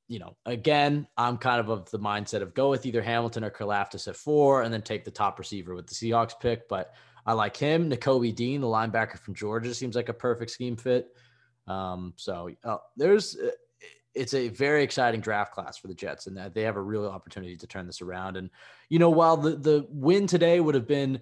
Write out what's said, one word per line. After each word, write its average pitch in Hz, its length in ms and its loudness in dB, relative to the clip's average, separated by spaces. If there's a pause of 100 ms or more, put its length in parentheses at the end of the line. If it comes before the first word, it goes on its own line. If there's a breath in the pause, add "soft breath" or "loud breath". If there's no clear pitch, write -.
You 113 120 -10
know, - 260 -18
again, 147 600 2 (100)
I'm 120 200 0
kind 120 220 2
of 107 100 -2
of 101 220 -4
the 107 80 -6
mindset 104 420 -4
of 92 120 -10
go 135 160 2
with 131 160 0
either 117 160 0
Hamilton 117 420 -2
or 104 60 -4
Karlaftis 101 580 -4
at 95 80 -10
four 143 460 4
and 113 120 -2
then 110 100 -4
take 107 200 -6
the - 80 -12
top 101 280 -2
receiver 92 360 -10
with 87 120 -14
the - 80 -16
Seahawks 113 440 0
pick. 113 300 -4
But 95 240 -4 (320 loud breath)
I 113 80 2
like 107 240 0
him. 160 320 2
Nakobe 123 440 2
Dean, 127 280 -4
the 127 60 -2
linebacker 110 520 -2
from 98 140 -14
Georgia, 113 400 -6
seems 120 220 -6
like 120 140 -2
a 117 40 -4
perfect 117 380 -4
scheme 123 260 -6
fit. 127 320 0 (580 soft breath)
Um, 92 500 -6
so, 90 320 -8 (140)
uh, 113 140 -4 (180)
there's, 190 400 2
uh, 120 140 -4 (640 loud breath)
it's 135 220 -4
a 127 140 0
very 143 340 2
exciting 120 380 0
draft 104 300 -2
class - 240 -10
for - 120 -18
the 92 60 -12
Jets, 85 340 -10
and 95 100 -12
that 95 160 -12
they 110 80 -2
have 110 160 -2
a 101 40 -4
real 104 240 -4
opportunity 92 520 -12
to - 100 -18
turn 92 200 -10
this 87 140 -14
around. 92 360 -8
And, 92 120 -10 (380 loud breath)
you 160 120 4
know, 170 100 10
while 165 260 8
the, 151 200 0
the 147 340 2
win 160 380 4
today 170 340 6
would 151 140 4
have 117 120 2
been 139 340 0